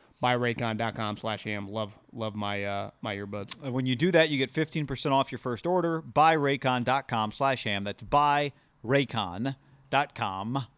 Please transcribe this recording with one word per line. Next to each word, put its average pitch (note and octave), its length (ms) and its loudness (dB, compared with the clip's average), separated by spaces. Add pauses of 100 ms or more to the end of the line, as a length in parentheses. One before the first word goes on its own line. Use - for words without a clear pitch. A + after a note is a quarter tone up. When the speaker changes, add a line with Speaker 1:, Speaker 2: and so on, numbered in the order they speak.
(200)
Speaker 1:
Buy B2 160 2
raycon A#2 420 -2
dot A2+ 180 -2
com G#2+ 200 -4
slash G#2+ 280 -6
ham. G#2 240 -6
Love, G#2 240 -6 (200)
love A2 220 -6
my, G2+ 300 -4
uh, G2+ 260 -4 (100)
my G#2 160 -6
earbuds. G2+ 460 -8
Speaker 2:
And C3+ 100 -6
when B2+ 140 -2
you B2+ 100 2
do E3+ 160 2
that, D#3+ 180 6
you C#3+ 80 0
get C3 120 0
fifteen D#3 360 -2
percent C3+ 260 -2
off C3+ 200 2
your A#2+ 60 -8
first B2 280 -6
order. E3+ 340 0
Buy D3+ 360 6
raycon C3+ 480 0
dot C3 240 2
com A2 240 0
slash C3+ 320 0
ham. G2+ 200 -2
That's G2+ 180 -8
buy C#3+ 500 4 (320)
raycon A#2 720 0 (360)
dot C#3+ 260 0
com A2 500 -4 (120)